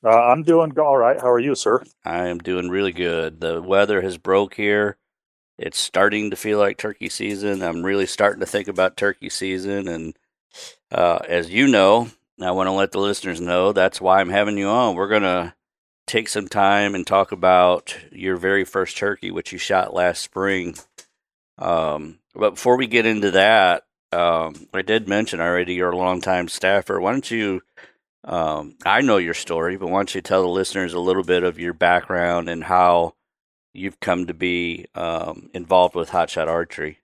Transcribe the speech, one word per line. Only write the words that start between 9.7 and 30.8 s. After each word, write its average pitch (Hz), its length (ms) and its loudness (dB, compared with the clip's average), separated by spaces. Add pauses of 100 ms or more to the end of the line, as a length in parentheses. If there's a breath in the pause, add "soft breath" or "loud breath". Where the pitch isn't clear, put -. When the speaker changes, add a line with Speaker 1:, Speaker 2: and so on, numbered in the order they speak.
Speaker 2:
And, 80 280 -8 (760 loud breath)
uh, 87 360 0
as 85 220 -2
you 117 160 2
know, 113 440 4 (300)
I 90 120 -4
wanna 95 240 0
let 98 160 2
the - 80 -4
listeners 98 420 -4
know 90 300 2
that's 95 280 2
why 92 200 4
I'm 90 100 0
having 101 300 0
you 98 80 -2
on. 113 260 2
We're 95 160 -2
gonna 90 460 0 (500)
take 113 240 -4
some 101 200 -6
time 101 440 2
and 90 140 -6
talk 98 240 2
about 90 680 2 (140)
your 92 260 -4
very 95 260 0
first - 340 -4
turkey, 101 340 -6
which 87 200 -10
you 92 60 -12
shot 92 380 -2
last 90 260 0
spring. 95 540 -4 (840)
Um, 80 600 -4 (160)
but 101 160 0
before 123 260 2
we 131 80 -2
get 113 220 2
into 104 240 0
that, 95 560 4 (240)
um, 82 600 0
I 95 120 -4
did 110 240 0
mention 95 320 -2
already 87 340 0
you're 90 160 0
a 87 80 -2
longtime 90 500 -2
staffer. 95 540 -2
Why 95 100 0
don't 135 200 -6
you, 101 320 -4 (640 soft breath)
um, 78 560 -4
I 104 180 4
know 120 160 4
your 85 180 0
story, 85 420 -4
but 95 80 -8
why 90 140 -2
don't 98 160 -6
you 95 40 -6
tell 95 220 0
the 90 60 0
listeners 92 480 -2